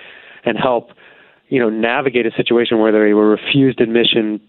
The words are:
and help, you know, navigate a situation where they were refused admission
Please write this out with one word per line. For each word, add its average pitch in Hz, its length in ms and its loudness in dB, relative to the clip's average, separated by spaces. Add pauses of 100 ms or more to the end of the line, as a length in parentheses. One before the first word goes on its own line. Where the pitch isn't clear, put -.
(460)
and 110 100 -2
help, - 360 -2 (560)
you 139 120 0
know, 117 80 0
navigate 120 560 -2
a 113 100 -2
situation 117 440 0
where 110 120 2
they 107 220 2
were 107 160 4
refused 131 500 0
admission 113 720 0